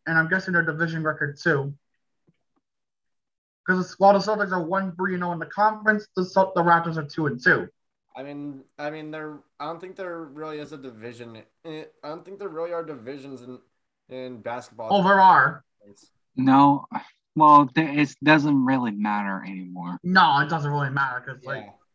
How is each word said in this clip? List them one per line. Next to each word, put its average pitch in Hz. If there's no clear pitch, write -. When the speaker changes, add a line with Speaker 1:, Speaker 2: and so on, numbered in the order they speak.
Speaker 1:
and 165
I'm 160
guessing 185
their 165
division 160
record 151
too. 143
'Cause 185
it's, -
while 196
the 196
Celtics 202
are 180
one 185
three 185
and 180
oh 175
in 165
the 160
conference, 214
the 185
Cel-, 190
the 175
Raptors 165
are 151
two 151
and 120
two. 117
Speaker 2:
I 131
mean, 143
I 147
mean, 156
they're, 151
I 147
don't 165
think 185
there 175
really 151
is 147
a 151
division. 117
Eh, 156
I 143
don't 160
think 196
there 202
really 165
are 165
divisions 135
in, 123
in 127
basketball. 117
Speaker 1:
Oh, 196
there 196
are. 170
Speaker 3:
No, 139
well, 147
th-, 147
it -
doesn't 143
really 127
matter 104
anymore. 90
Speaker 1:
No, 170
it 147
doesn't 147
really 143
matter 131
'cause, 123
like, 131
Speaker 2:
Yeah. 101